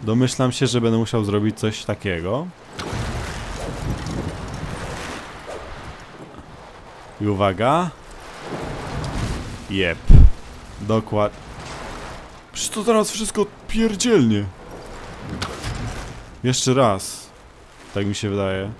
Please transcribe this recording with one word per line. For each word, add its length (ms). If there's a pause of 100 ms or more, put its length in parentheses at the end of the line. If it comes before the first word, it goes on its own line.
Domyślam 480
się, 160
że 140
będę 160
musiał 260
zrobić 360
coś 260
takiego. 600 (4000)
I 60
uwaga. 640 (1800)
Jep. 280 (840)
Dokład-, 520 (1200)
Przecież 220
to 80
teraz 280
wszystko 340 (220)
pierdzielnie. 760 (2000)
Jeszcze 300
raz. 560 (640)
Tak 120
mi 100
się 140
wydaje. 500